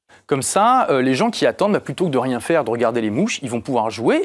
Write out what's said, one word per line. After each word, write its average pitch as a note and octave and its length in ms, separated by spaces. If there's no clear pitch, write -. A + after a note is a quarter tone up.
Comme C3+ 160
ça, A#3 480
euh, C#3 100
les C3 140
gens G3 160
qui - 160
attendent, D3+ 260
bah, D3+ 80
plutôt D3 240
que F3 60
de C3+ 80
rien B2 200
faire, D#3+ 240
de A2+ 60
regarder A#2 320
les A2 80
mouches, D#3 320
ils C3+ 80
vont A#2 140
pouvoir A#2 260
jouer B2+ 360